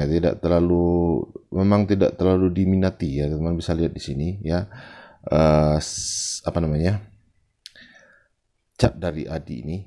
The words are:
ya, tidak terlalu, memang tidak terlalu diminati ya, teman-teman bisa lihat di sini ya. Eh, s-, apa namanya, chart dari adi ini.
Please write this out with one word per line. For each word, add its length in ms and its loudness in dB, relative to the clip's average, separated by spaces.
ya, 80 0
tidak 320 0
terlalu, 800 2
memang 320 4
tidak 320 2
terlalu 380 4
diminati 680 0
ya, 80 0
teman-teman 320 -2
bisa 160 -2
lihat 160 0
di 80 -12
sini 280 -6
ya. 240 -2
Eh, 480 4
s-, 720 -6
apa 80 -4
namanya, 480 -2
chart 160 2
dari 320 -6
adi 320 -8
ini. 160 -8